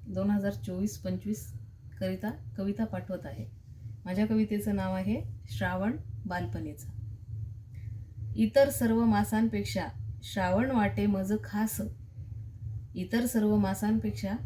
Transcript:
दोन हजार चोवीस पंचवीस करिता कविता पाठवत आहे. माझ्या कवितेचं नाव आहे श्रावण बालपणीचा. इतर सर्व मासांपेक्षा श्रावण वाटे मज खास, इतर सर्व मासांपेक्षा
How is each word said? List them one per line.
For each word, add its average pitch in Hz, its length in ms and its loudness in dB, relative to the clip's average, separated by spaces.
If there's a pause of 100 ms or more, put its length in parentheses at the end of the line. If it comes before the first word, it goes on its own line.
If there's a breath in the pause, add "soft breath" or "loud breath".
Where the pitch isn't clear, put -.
दोन 196 220 0
हजार 202 240 2
चोवीस 190 440 -2
पंचवीस 190 560 -4 (460)
करिता 190 320 -2 (260)
कविता 202 280 0
पाठवत 180 400 -4
आहे. - 200 -8 (600)
माझ्या 196 220 4
कवितेचं 214 480 2
नाव 190 180 0
आहे 202 280 0 (280)
श्रावण 190 460 0 (300)
बालपणीचा. 165 680 -4 (1400 loud breath)
इतर 277 340 8
सर्व 233 360 4
मासांपेक्षा 214 840 4 (360)
श्रावण 202 480 2
वाटे 208 340 2
मज 196 280 2 (100)
खास, 214 380 -2 (1120)
इतर 226 300 2
सर्व 214 300 4
मासांपेक्षा 208 800 2 (100)